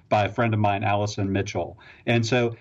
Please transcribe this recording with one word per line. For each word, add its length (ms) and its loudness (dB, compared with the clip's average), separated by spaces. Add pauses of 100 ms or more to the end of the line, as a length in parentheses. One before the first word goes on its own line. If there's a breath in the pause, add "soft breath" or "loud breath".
by 180 2
a 20 -2
friend 260 0
of 60 2
mine, 240 0
Allison 480 -2
Mitchell. 440 -4 (300 loud breath)
And 180 2
so 360 0